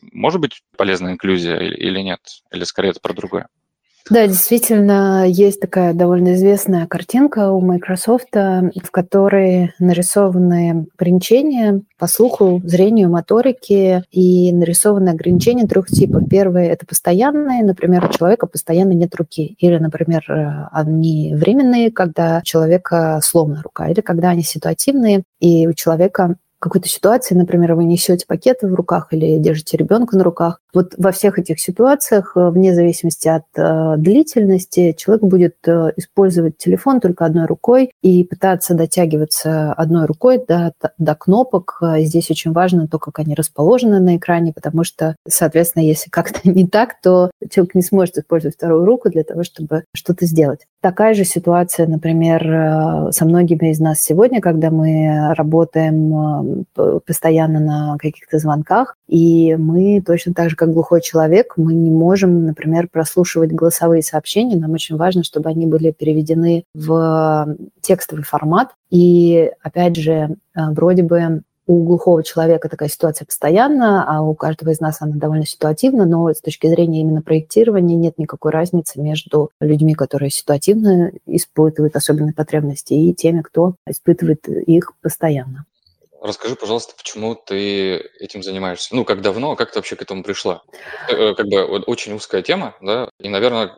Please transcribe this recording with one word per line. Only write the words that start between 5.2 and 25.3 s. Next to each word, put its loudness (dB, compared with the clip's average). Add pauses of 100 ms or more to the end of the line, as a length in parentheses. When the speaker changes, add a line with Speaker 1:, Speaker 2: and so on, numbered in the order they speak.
Speaker 2:
есть 2
такая 0
довольно 2
известная 2
картинка 0
у 0
Microsoft, -2
э, 0 (120)
в -18
которой 2
нарисованы 2
ограничения 2 (180)
по -4
слуху, 2
зрению, 2
моторике, 0
и 4
нарисованы 2
ограничения 2
трех 0
типов. 2
Первые — 2
это -4
постоянные, 0
например, 2
у -2
человека 0
постоянно 0
нет 0
руки, -8
или, 4
например, -2
э, -4
они 0
временные, 2
когда 0
у -20
человека 0
сломана 0
рука, -8
или 0
когда 0
они 2
ситуативные, 0 (180)